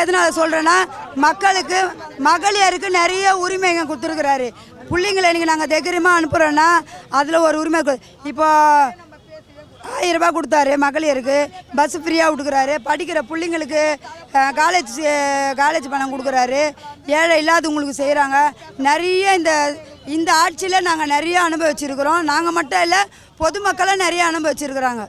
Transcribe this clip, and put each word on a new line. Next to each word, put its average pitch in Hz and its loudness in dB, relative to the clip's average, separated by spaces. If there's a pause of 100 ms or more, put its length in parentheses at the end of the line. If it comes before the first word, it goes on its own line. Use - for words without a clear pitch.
எதனால 349 2 (120)
சொல்றேன்னா, 320 2 (380)
மக்களுக்கு 370 0 (360)
மகளிருக்கு 370 2
நிறைய 370 2
உரிமைங்க 359 0
கொடுத்துருக்குறாரு. 285 -2 (400)
பிள்ளைங்களை 370 0
இன்னைக்கு 339 0
நாங்க 311 0
தைரியமா 339 2
அனுப்புறோன்னா 311 2 (420)
அதுல 294 0
ஒரு 311 2
உரிமை 320 0
இருக்கு. 269 -2 (180)
இப்போ 294 -2 (1500)
ஆயிரம் 339 0
ரூபாய் 339 2
கொடுத்தாரு 285 2
மகளிருக்கு, 285 0 (260)
பஸ் 311 0
ஃப்ரீயா 320 0
விட்டுக்கிறாரு, 277 0
படிக்கிற 311 -4 (120)
பிள்ளைங்களுக்கு, 320 -4 (500)
அஹ், 269 2
காலேஜ், 320 0
அஹ், 277 0
காலேஜ் 285 0
பணம் 269 -4
கொடுக்குறாரு, 262 0 (360)
ஏழை 311 2
இல்லாதவங்களுக்கு 302 0
செய்றாங்க. 277 0 (400)
நிறைய 359 2
இந்த, 302 0 (300)
இந்த 320 -2
ஆட்சியில 359 2
நாங்க 320 0
நிறைய 320 0
அனுபவிச்சிருக்கிறோம். 311 0
நாங்க 320 0
மட்டும் 339 0
இல்ல, 370 2 (300)
பொதுமக்களை 381 0
நிறைய 349 0
அனுபவிச்சிருக்கிறாங்க. 269 -4